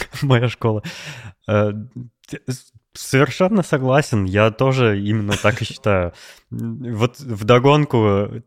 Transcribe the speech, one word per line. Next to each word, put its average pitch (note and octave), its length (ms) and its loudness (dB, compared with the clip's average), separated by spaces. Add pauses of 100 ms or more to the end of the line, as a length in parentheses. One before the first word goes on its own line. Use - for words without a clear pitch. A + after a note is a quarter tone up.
(240)
Моя B2+ 260 2
школа. A2 340 -4 (640)
Э, G#2 240 2 (580)
т-, - 180 -14
с-, - 260 -10 (200)
совершенно F3 720 0
согласен, C3 640 0
я G#2 260 2
тоже B2+ 500 2
именно G#2 400 -2
так G#2+ 200 0
и G#2+ 40 -4
считаю. F#2 480 -2 (380)
М, A#2 440 -8
вот A#2 240 -2
вдогонку, A#2+ 1080 2 (180)